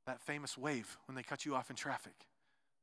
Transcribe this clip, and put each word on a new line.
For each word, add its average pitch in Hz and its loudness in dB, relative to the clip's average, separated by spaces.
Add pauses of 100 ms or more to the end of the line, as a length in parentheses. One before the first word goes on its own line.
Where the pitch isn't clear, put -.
that 127 -2
famous 147 0
wave 131 2
when 131 -6
they 127 -2
cut - -2
you 143 2
off 127 2
in 123 -8
traffic, - -4 (560)